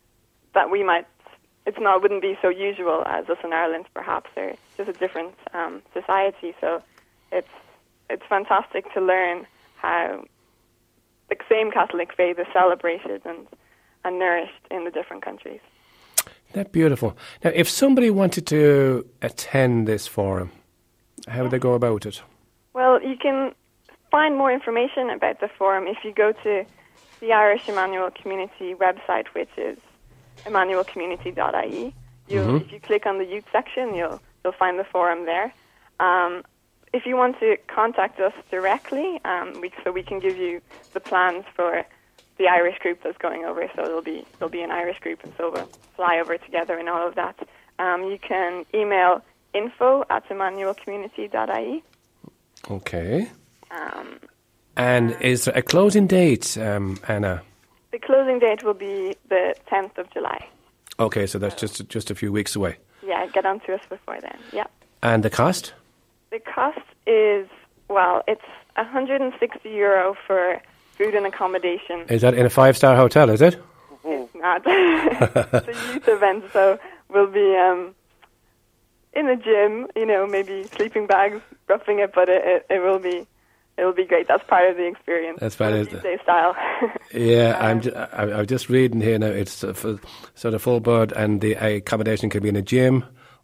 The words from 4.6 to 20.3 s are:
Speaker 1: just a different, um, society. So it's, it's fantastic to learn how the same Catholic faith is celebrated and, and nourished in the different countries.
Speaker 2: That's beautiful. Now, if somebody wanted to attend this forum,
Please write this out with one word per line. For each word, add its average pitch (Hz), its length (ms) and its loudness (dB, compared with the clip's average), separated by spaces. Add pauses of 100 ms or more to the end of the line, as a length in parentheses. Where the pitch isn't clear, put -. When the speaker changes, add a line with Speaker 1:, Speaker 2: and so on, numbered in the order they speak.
Speaker 1:
just 202 120 -8
a 180 40 -8
different, 175 400 -8 (200)
um, 170 280 -8 (120)
society. 190 680 -2
So 165 200 -4 (500)
it's, 180 180 -6 (600)
it's - 200 -10
fantastic 196 640 -2
to 196 80 -2
learn 185 440 0 (320)
how 165 460 -4 (1080)
the 202 60 -2 (140)
same 220 220 0
Catholic 175 440 -2
faith 175 240 0
is 175 140 -4
celebrated 180 720 0
and, 170 220 -14 (560)
and 180 160 -6
nourished 175 340 -2 (180)
in 175 140 -8
the 175 60 -8
different - 320 -10
countries. - 360 -16 (920)
Speaker 2:
That's 196 160 -6
beautiful. 143 480 0 (260)
Now, 165 100 2
if 165 160 2
somebody 262 400 4
wanted 190 380 0
to 139 580 4 (160)
attend 123 640 0
this 107 200 -2
forum, 95 440 -4 (760)